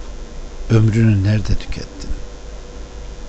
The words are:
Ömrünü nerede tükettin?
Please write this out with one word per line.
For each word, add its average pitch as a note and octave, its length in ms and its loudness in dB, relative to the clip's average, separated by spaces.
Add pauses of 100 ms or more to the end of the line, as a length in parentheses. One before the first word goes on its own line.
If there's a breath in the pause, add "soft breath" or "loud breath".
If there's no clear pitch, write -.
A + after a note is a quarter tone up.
(680)
Ömrünü A2 540 6
nerede G#2+ 320 4
tükettin? - 540 -4 (1200)